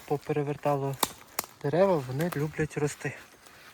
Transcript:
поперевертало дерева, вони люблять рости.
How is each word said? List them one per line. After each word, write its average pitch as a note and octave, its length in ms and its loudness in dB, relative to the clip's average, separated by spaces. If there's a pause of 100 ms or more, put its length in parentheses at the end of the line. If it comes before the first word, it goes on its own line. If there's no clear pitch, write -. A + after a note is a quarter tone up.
поперевертало C#3+ 880 0 (680)
дерева, D#3+ 460 4
вони D3 280 0
люблять D3+ 420 -2
рости. D3 400 -2 (560)